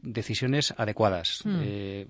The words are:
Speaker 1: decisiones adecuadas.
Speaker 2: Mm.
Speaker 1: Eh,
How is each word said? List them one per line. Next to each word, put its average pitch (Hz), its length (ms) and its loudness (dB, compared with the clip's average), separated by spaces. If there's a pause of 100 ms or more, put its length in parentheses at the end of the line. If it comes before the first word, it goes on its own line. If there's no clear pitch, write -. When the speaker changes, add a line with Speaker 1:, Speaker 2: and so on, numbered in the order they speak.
Speaker 1:
decisiones 123 720 0
adecuadas. 104 720 2
Speaker 2:
Mm. 196 180 0
Speaker 1:
Eh, 101 460 -4